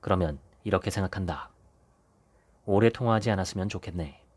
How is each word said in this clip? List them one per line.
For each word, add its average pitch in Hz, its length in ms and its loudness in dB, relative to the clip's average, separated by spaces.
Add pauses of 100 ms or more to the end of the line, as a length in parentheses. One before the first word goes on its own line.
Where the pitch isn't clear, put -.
그러면 87 380 0 (260)
이렇게 95 260 0
생각한다. 92 600 -4 (1120)
"오래 104 240 6
통화하지 113 420 2
않았으면 95 380 -2
좋겠네." 85 540 -8 (140)